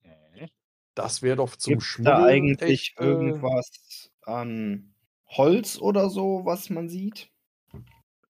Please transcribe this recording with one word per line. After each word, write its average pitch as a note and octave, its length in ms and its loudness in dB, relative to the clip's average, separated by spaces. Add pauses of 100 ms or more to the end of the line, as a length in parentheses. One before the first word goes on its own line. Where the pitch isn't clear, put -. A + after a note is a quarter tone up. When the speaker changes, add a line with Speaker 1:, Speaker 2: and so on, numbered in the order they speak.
Speaker 1:
Mhm. E2 440 -20 (460)
Speaker 2:
Das - 280 -6
wär B2+ 140 0
doch C3 200 -2
zum - 180 -2
Speaker 3:
Gibt's A2+ 120 -2
da B2+ 300 4
Speaker 2:
Schmuggeln G#2 80 6
Speaker 3:
eigentlich C#3 380 4
Speaker 2:
echt, - 380 0
äh, B2+ 40 -2
Speaker 3:
irgendwas C3+ 1080 -2 (120)
an A2+ 720 -6 (340)
Holz E3+ 520 2
oder G3 300 2
so, F#3+ 340 -4
was F3+ 260 -4
man E3+ 180 -6
sieht? F#3+ 420 -10 (1000)